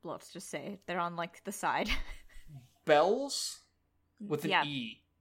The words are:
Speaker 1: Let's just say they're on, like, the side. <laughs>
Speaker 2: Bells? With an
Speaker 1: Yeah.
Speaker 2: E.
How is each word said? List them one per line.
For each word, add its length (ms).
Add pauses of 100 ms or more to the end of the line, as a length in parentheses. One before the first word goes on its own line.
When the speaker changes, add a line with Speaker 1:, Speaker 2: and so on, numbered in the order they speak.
Speaker 1:
Let's 280
just 200
say 360
they're 140
on, 160
like, 280
the 80
side. 360 (480)
<laughs> 480
Speaker 2:
Bells? 760 (580)
With 260
an 60
Speaker 1:
Yeah. 140
Speaker 2:
E. 380 (180)